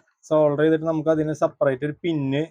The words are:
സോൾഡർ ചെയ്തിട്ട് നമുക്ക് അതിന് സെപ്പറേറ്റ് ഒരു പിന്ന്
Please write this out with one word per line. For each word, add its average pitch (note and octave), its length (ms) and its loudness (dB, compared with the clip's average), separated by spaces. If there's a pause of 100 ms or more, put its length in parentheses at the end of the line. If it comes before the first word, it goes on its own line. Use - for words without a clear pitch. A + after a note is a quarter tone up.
(260)
സോൾഡർ D3+ 360 2
ചെയ്തിട്ട് D#3+ 240 2
നമുക്ക് D#3+ 240 -2
അതിന് D#3 240 0
സെപ്പറേറ്റ് C#3+ 520 -2
ഒരു D3 140 -6
പിന്ന് D3 520 -2